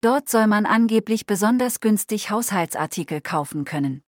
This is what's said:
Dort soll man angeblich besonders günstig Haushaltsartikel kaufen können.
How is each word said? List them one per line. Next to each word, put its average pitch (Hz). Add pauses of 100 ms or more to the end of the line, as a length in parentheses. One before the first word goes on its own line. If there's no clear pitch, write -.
Dort 262
soll 220
man 208
angeblich 220
besonders 233
günstig 214
Haushaltsartikel 175
kaufen 151
können. 139